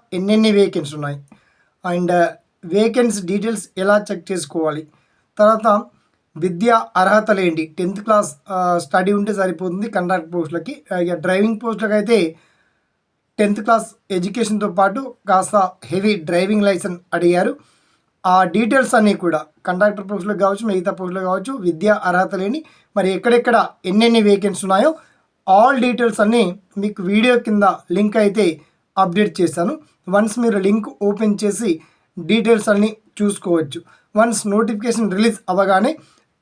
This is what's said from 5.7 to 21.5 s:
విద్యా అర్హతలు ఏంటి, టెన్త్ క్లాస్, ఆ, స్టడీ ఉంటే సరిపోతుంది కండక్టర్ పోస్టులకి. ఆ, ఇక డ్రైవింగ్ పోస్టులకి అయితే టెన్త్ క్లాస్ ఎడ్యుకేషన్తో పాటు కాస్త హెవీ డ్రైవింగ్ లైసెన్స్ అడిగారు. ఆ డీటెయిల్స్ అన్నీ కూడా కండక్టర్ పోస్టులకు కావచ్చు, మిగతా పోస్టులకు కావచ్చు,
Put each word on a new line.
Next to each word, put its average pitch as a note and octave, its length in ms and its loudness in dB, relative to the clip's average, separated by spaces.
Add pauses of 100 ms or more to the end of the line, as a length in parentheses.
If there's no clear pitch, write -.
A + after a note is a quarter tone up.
విద్యా F#3+ 500 0 (100)
అర్హతలు G3 440 2
ఏంటి, D#3+ 380 -2
టెన్త్ G3 260 -6
క్లాస్, G#3 320 0 (140)
ఆ, F3+ 280 0
స్టడీ F#3 340 0
ఉంటే G3+ 220 -2
సరిపోతుంది F#3 560 -4
కండక్టర్ F3+ 440 -4
పోస్టులకి. E3+ 480 -6 (100)
ఆ, F#3 40 -4
ఇక F3 180 -2
డ్రైవింగ్ F#3+ 500 -2
పోస్టులకి G#3+ 300 -4
అయితే G3+ 420 0 (1040)
టెన్త్ G#3 240 0
క్లాస్ A3 320 0 (160)
ఎడ్యుకేషన్తో G3+ 580 -2
పాటు G3 460 -2 (140)
కాస్త F#3+ 420 2 (140)
హెవీ G3 300 0
డ్రైవింగ్ F#3 480 0
లైసెన్స్ F#3 380 -2 (140)
అడిగారు. F3 420 2 (680)
ఆ F#3 180 4
డీటెయిల్స్ A3+ 500 2
అన్నీ G#3+ 200 4
కూడా D#3+ 260 -2 (260)
కండక్టర్ F#3+ 440 0
పోస్టులకు G3+ 280 -6
కావచ్చు, G3+ 280 0
మిగతా F#3 260 -2
పోస్టులకు F#3 320 -8
కావచ్చు, F#3+ 280 -4